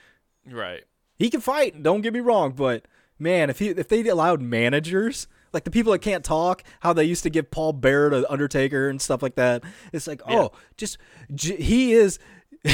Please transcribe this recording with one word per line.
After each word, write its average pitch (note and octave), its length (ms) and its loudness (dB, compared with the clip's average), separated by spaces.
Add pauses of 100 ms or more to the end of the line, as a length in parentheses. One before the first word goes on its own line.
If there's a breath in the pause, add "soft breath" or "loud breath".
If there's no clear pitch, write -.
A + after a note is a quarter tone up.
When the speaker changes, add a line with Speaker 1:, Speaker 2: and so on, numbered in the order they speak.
(500 soft breath)
Speaker 1:
Right. G2 340 -12 (320)
Speaker 2:
He A#3 120 0
can A3+ 140 -4
fight, C4 400 -2
don't F3 180 2
get A3 140 -4
me A#3+ 60 -4
wrong, G#3 320 2
but, B2+ 340 -2 (320 soft breath)
man, D#3+ 320 0
if - 80 -6
he, G#3 100 -2
if F3 200 -4
they A3 200 2
allowed E3+ 320 2
managers, D3 880 -2 (240 soft breath)
like, D#3 120 -4
the F#3+ 60 -8
people A3 220 2
that F3+ 80 2
can't F#3 240 -2
talk, E3+ 400 -2 (160 loud breath)
how F3 140 2
they D#3+ 100 2
used E3+ 200 -2
to D#3+ 60 -2
give D#3 200 -2
Paul D#3 240 -2
Bearer C#3 360 2
to C#3 220 0
Undertaker C3+ 560 -2
and C#3 140 -8
stuff C3 200 -4
like C3 120 -4
that, B2 280 0 (300 loud breath)
it's D#3+ 140 -8
like, D3 200 -12
Speaker 1:
Yeah. A#3 80 -2 (100)
Speaker 2:
"Oh, - 80 -8 (260 soft breath)
just, - 180 -10 (380 loud breath)
J-, D#3+ 260 -6
he B3 320 4
is G#3+ 260 6 (460 loud breath)
<laughs> - 100 -2